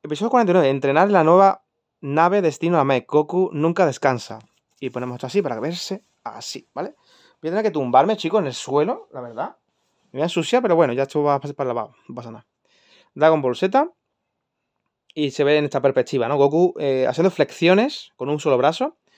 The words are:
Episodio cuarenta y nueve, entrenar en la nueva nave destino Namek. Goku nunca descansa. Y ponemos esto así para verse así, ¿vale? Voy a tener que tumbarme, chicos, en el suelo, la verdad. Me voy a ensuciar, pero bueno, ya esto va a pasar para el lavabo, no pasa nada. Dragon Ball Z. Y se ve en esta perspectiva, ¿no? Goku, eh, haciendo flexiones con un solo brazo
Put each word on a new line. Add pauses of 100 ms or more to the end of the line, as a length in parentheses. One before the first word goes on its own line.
Episodio
cuarenta
y
nueve,
entrenar
en
la
nueva (380)
nave
destino
Namek.
Goku
nunca
descansa. (400)
Y
ponemos
esto
así
para
verse (200)
así,
¿vale? (460)
Voy
a
tener
que
tumbarme,
chicos,
en
el
suelo,
la
verdad. (540)
Me
voy
a
ensuciar,
pero
bueno,
ya
esto
va
a
pasar
para
el
lavabo, (120)
no
pasa
nada. (720)
Dragon
Ball
Z. (1200)
Y
se
ve
en
esta
perspectiva,
¿no?
Goku,
eh,
haciendo
flexiones
con
un
solo
brazo (200)